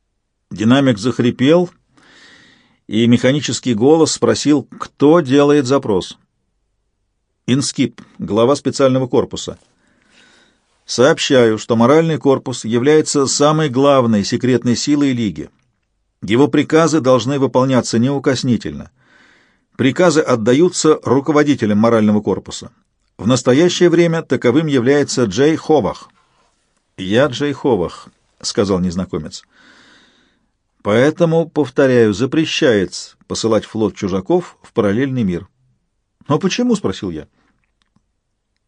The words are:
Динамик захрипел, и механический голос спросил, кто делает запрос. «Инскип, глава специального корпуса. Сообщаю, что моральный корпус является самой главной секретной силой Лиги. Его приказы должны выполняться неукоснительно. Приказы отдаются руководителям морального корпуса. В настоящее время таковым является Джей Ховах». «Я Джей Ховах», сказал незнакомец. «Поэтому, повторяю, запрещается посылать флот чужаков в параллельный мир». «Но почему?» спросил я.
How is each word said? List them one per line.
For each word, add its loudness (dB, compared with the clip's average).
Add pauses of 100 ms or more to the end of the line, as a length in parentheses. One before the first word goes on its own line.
(500)
Динамик 2
захрипел, 0 (1160)
и 0
механический 0
голос 2
спросил, 0 (140)
кто 2
делает 2
запрос. -2 (1300)
«Инскип, -4 (180)
глава 0
специального 0
корпуса. -4 (1300)
Сообщаю, 2
что -4
моральный 2
корпус -2
является 0
самой 0
главной 2
секретной 0
силой 0
Лиги. -6 (720)
Его 2
приказы 0
должны 0
выполняться 0
неукоснительно. -2 (840)
Приказы 2
отдаются 2
руководителям 0
морального 2
корпуса. -6 (460)
В -10
настоящее 2
время 2
таковым 0
является 0
Джей 0
Ховах». -2 (840)
«Я 0
Джей -4
Ховах», -4 (320)
сказал -2
незнакомец. -8 (1400)
«Поэтому, 0
повторяю, 2
запрещается -2 (100)
посылать -2
флот -4
чужаков -4
в -20
параллельный -2
мир». -4 (800)
«Но 0
почему?» -2
спросил -6
я. -12 (1400)